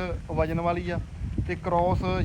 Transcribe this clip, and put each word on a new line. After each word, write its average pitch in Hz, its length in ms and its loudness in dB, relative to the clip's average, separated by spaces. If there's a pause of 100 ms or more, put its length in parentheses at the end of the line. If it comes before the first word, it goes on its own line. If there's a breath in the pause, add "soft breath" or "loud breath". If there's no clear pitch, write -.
(300)
ਵਜਨ 160 300 2
ਵਾਲੀ 175 300 0
ਆ। 170 80 -2 (500)
ਤੇ 180 60 -2
ਕ੍ਰਾਸ 175 500 2 (200)